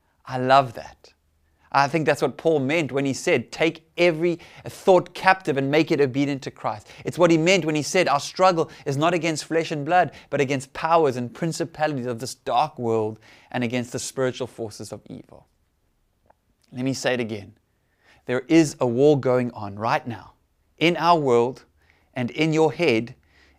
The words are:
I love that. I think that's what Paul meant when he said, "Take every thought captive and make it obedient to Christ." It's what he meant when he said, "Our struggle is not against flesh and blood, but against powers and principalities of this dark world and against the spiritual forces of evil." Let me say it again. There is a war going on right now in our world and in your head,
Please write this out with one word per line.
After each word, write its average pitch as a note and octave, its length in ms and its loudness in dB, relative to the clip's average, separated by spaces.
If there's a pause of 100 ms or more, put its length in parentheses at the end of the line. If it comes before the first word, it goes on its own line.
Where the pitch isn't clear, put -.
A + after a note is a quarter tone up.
(260)
I B2+ 120 -6
love B2+ 360 4
that. - 400 -18 (600)
I C#3 140 4
think D#3 160 -2
that's D3 160 0
what C#3 160 -4
Paul D#3+ 240 0
meant C#3 320 -2
when C#3 120 -2
he C3+ 80 -2
said, B2+ 380 -2
"Take - 340 -4 (120)
every E3+ 420 0 (260)
thought - 480 2
captive F3+ 440 0
and C3+ 120 -2
make D#3 220 2
it D3+ 80 2
obedient C#3 440 0
to C3+ 80 -10
Christ." G#2+ 360 -10 (160)
It's - 140 -8
what E3+ 120 4
he E3 80 6
meant E3+ 280 2
when D#3 100 -2
he D3+ 60 -2
said, E3+ 260 0
"Our C#3 140 0
struggle F3+ 500 0 (140)
is C#3 100 -4
not D#3+ 180 0
against D#3+ 300 -4
flesh D#3+ 280 -2
and D3 140 -6
blood, E3+ 260 2 (180)
but C#3 100 -2
against C3+ 320 -4
powers D#3+ 460 2
and B2 160 -8
principalities D#3 720 -6
of A#2 140 -6
this B2 140 -10
dark C3+ 460 -2
world A2 400 -2 (320)
and B2 100 -4
against A#2+ 300 -4
the B2+ 80 -8
spiritual B2+ 480 -4
forces G#2+ 460 -12
of G2 160 -16
evil." - 380 -20 (1200)
Let B2+ 140 -6
me C3+ 80 -2
say B2+ 200 -2
it B2 60 -2
again. G#2 340 -8 (720)
There B2+ 220 -4
is D#3+ 320 4
a B2+ 80 0
war C#3 320 4
going B2+ 320 0
on G2+ 260 -12
right A2+ 300 -4
now A2 260 -14 (440)
in E3 180 2
our E3 240 4
world B2+ 460 0 (480)
and B2+ 180 -4
in D#3 220 0
your D#3 180 2
head, A#2+ 440 0 (440)